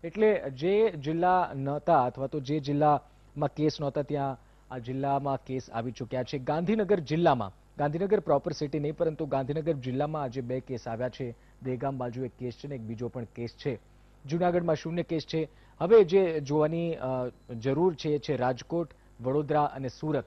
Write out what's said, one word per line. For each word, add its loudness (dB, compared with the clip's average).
એટલે 2
જે 2
જિલ્લા 2
નહોતા 2
અથવા -4
તો -4
જે -2
જિલ્લામાં 0
કેસ 0
નહોતા, -2
ત્યાં -4
આ -10
જિલ્લામાં -2
કેસ -6
આવી -4
ચૂક્યા -6
છે. -6
ગાંધીનગર 0
જિલ્લામાં, 2
ગાંધીનગર 0
proper 2
city -4
નહીં, -4
પરંતુ -2
ગાંધીનગર -2
જિલ્લામાં -2
આજે -6
બે -4
કેસ -8
આવ્યા -4
છે. -8
દહેગામ -4
બાજુ -6
એક -8
કેસ -6
છે -14
ને -8
એક -10
બીજો -8
પણ -8
કેસ -10
છે. -6
જૂનાગઢમાં 2
શૂન્ય -4
કેસ -4
છે. -4
હવે 8
જે 4
જોવાની, 0
અ, -4
જરૂર 2
છે -6
એ 2
છે -2
રાજકોટ, -2
વડોદરા 2
અને -4
સુરત. -4